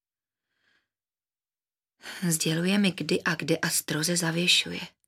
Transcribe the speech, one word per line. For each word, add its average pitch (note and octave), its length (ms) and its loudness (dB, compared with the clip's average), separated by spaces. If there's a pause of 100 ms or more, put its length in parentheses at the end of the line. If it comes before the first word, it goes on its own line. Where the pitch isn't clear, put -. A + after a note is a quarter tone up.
(2250)
Sděluje E3 500 2
mi, G3 140 4
kdy D#3 300 -2
a F3 120 0
kde D#3+ 220 0
a E3+ 140 -2
stroze D#3+ 460 -2
zavěšuje. E3+ 640 0 (280)